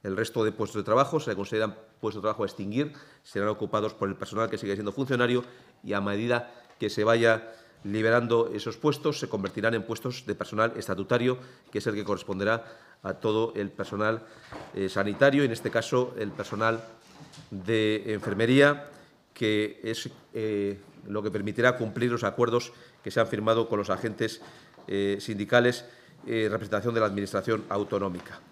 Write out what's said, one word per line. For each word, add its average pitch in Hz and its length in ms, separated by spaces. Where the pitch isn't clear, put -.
El 95 140
resto 110 280
de 107 80
puestos 107 280
de 95 40
trabajo 135 360
se 110 160
consideran 107 400
puestos 104 200
de 101 60
trabajo 107 160
a 98 40
extinguir, 117 460
serán 101 260
ocupados 107 460
por 98 140
el 95 80
personal 110 340
que 104 80
sigue 98 160
siendo 101 180
funcionario 123 520
y 101 80
a 101 80
medida 113 520
que 107 120
se 107 140
vaya 113 500
liberando 117 680
esos 107 240
puestos 151 420
se 127 100
convertirán 107 460
en 107 100
puestos 123 420
de 104 80
personal 110 420
estatutario, 120 640
que 104 80
es 101 80
el 107 80
que 104 100
corresponderá 101 600
a 95 120
todo 110 420
el 101 140
personal, 107 540
eh, 95 140
sanitario, 120 540
en 123 80
este 113 200
caso 123 480
el 104 120
personal 110 540
de 107 640
enfermería, 127 760
que 107 480
es, 113 260
eh, 101 460
lo 104 140
que 107 80
permitirá 110 460
cumplir 117 360
los 120 100
acuerdos 117 500
que 101 80
se - 80
han 110 80
firmado 113 420
con 104 100
los 101 120
agentes, 107 500
eh, 101 340
sindicales, 120 640
eh, 113 220
representación 107 460
de 113 60
la 107 60
Administración 101 640
Autonómica. 98 720